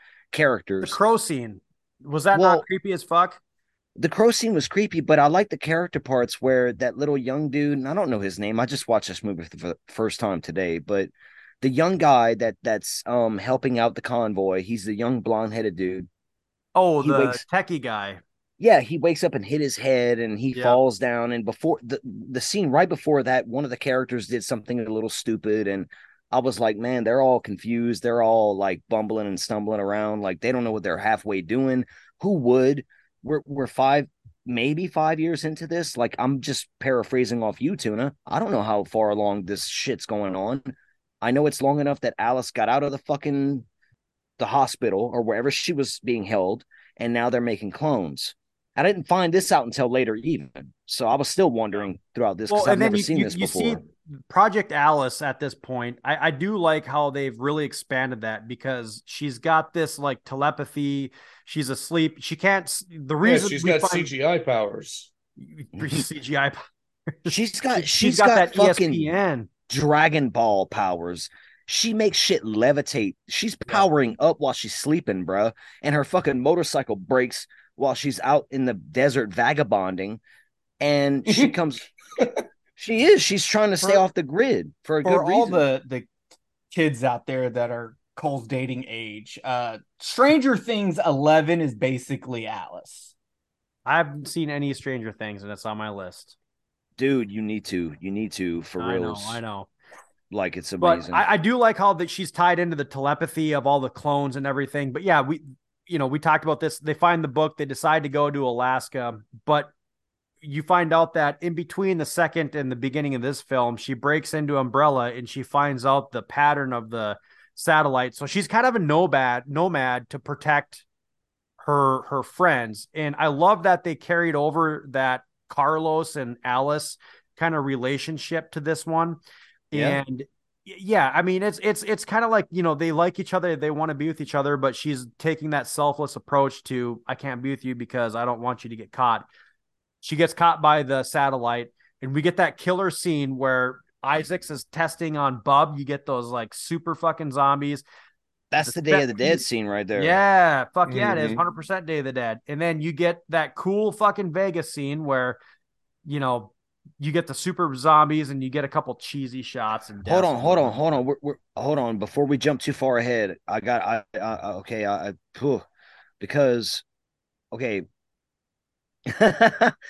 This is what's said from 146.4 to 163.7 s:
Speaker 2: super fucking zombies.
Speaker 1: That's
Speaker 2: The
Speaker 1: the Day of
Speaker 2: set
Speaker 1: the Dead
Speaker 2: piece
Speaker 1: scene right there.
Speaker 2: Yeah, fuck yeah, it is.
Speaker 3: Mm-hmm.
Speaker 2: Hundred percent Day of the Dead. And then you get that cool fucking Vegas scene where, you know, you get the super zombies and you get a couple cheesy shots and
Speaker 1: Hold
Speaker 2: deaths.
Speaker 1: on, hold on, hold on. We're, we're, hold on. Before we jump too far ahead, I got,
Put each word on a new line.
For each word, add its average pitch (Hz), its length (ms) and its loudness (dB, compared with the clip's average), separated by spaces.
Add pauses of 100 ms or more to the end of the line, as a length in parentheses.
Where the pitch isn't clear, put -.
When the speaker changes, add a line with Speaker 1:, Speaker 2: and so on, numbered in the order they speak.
Speaker 2:
super 165 420 -6
fucking 156 360 -2
zombies. 143 520 0 (640)
Speaker 1:
That's 143 240 0
Speaker 2:
The 165 80 -6
Speaker 1:
the 143 80 0
Day - 40 6
of 190 80 8
Speaker 2:
set 135 80 2
Speaker 1:
the 117 40 -2
Dead 135 240 2
Speaker 2:
piece - 100 -6
Speaker 1:
scene 110 200 -2
right 101 180 -2
there. 110 160 0
Speaker 2:
Yeah, 175 720 6
fuck 165 220 0
yeah, 208 160 0
it 175 80 0
is. 151 100 0
Speaker 3:
Mm-hmm. 113 80 -4
Speaker 2:
Hundred 175 140 0
percent 175 340 -6
Day 156 140 -4
of 135 60 -4
the 131 80 -6
Dead. 117 340 -4
And 147 120 -6
then 160 220 0
you 165 100 -4
get 170 280 0 (100)
that 156 260 -2
cool 202 360 0
fucking 202 420 0
Vegas 175 400 -2
scene 147 300 -6
where, 127 340 0 (680)
you 143 140 -6
know, 123 340 -4 (440)
you 143 140 -6
get 165 160 -2
the 143 80 -8
super 165 400 -4
zombies 151 560 4
and 135 120 -6
you 131 60 -6
get 143 160 -2
a - 40 -4
couple 151 260 -4
cheesy 131 480 -10
shots 110 460 -6
and 104 80 -16 (100)
Speaker 1:
Hold 185 160 4
Speaker 2:
deaths. 160 100 2
Speaker 1:
on, 120 80 -4
hold 170 160 4
on, 131 160 4
hold 151 200 0
on. 127 120 0
We're, 143 160 -2
we're, 143 140 -6 (200)
hold 147 220 -2
on. 117 220 -2
Before 143 260 -2
we 139 120 2
jump 143 240 0
too 143 120 -4
far 131 240 0
ahead, 117 380 0 (120)
I 107 120 -2
got, 110 240 -2